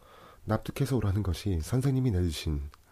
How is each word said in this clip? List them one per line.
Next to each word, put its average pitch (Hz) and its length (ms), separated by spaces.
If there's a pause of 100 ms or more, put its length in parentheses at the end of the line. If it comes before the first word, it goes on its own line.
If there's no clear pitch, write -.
(440)
납득해서 123 520
오라는 104 260
것이 90 380
선생님이 131 500
내주신 78 600 (220)